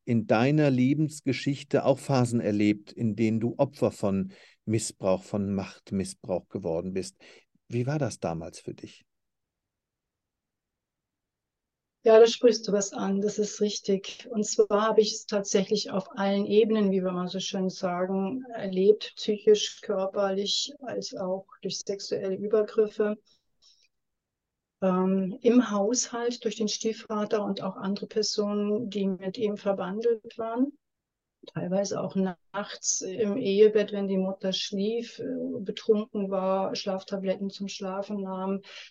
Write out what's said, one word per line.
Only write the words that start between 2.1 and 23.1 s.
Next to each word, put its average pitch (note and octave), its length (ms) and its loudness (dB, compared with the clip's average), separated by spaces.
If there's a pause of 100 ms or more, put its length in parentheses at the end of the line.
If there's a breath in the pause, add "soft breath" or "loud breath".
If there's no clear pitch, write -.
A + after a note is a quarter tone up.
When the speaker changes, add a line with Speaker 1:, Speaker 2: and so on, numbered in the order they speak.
Speaker 1:
erlebt, G#2 540 2
in A2 220 -2
denen A2+ 240 2
du A#2 180 -2
Opfer B2+ 340 0
von G2 400 -2 (340 loud breath)
Missbrauch, G#2 580 -2
von G2+ 300 -4
Machtmissbrauch F#2+ 920 -6
geworden F2 460 -6
bist. F#2 240 -8 (500 loud breath)
Wie A#2+ 180 -4
war D3 140 -2
das A#2 200 -4
damals E2 400 -6
für - 140 -12
dich? - 300 -20 (3000)
Speaker 2:
Ja, A3 140 10
da A3+ 80 12
sprichst A3+ 400 4
du G3 60 -2
was G3+ 200 0
an. G3 280 -2
Das G#3 180 -2
ist G3+ 200 -4
richtig. - 720 -2
Und G#3+ 160 -2
zwar G#3+ 420 2
habe G#3+ 140 6
ich G#3+ 120 2
es - 120 -12
tatsächlich G3+ 640 0
auf - 220 -4
allen G3+ 340 0
Ebenen, G#3 460 4
wie F#3+ 120 2
wir F#3 80 0
mal F3+ 160 -2
so F#3 120 -6
schön F#3+ 300 -2
sagen, F#3 720 -2 (100)
erlebt, G3+ 640 2
psychisch, - 640 2
körperlich, G3 1000 -2
als G#3 340 -8
auch F#3+ 300 -4 (160)
durch F#3 180 -6
sexuelle G3 560 -4
Übergriffe. G#3 800 0 (1600 soft breath)